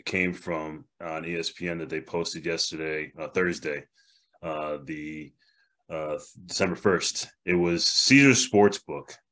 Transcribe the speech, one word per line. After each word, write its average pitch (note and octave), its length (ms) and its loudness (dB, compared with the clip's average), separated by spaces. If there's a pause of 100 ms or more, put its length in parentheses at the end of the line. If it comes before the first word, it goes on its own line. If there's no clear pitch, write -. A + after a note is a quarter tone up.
came F#2 260 0
from D#2 540 -8 (160)
on D#2+ 240 -8
E F2 100 -6
S E2 140 -4
P - 180 -8
N E2+ 120 -4
that D#2 100 -8
they D#2 100 -4
posted E2 460 -6
yesterday, D#2 760 -4
uh, D#2 80 -8
Thursday, D#2+ 560 -2 (580)
uh, D2+ 440 -6
the, D2+ 480 -12 (560)
uh, D#2 300 -6 (260)
December F2+ 300 -2
first. - 540 0 (160)
It F2+ 80 0
was E2+ 320 2
Caesars C3+ 600 6
Sportsbook. G2+ 720 2 (160)